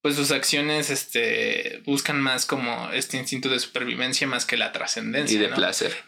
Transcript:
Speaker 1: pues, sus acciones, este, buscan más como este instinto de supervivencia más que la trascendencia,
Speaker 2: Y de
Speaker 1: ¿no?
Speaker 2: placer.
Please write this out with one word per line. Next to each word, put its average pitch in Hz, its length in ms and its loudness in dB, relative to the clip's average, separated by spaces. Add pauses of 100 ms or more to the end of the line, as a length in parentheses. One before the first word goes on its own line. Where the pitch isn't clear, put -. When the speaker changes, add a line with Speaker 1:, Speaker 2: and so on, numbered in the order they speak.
Speaker 1:
pues, 143 140 2
sus 143 160 2
acciones, 147 580 2
este, 113 960 0
buscan 139 360 2
más 127 240 0
como 120 480 -2
este 131 240 -2
instinto 131 320 -2
de 127 100 2
supervivencia 127 680 -2
más 123 180 0
que 123 100 0
la 107 160 0
trascendencia, 117 640 0
Speaker 2:
Y 104 60 4
de 104 80 4
Speaker 1:
¿no? 131 80 0
Speaker 2:
placer. - 360 2 (140)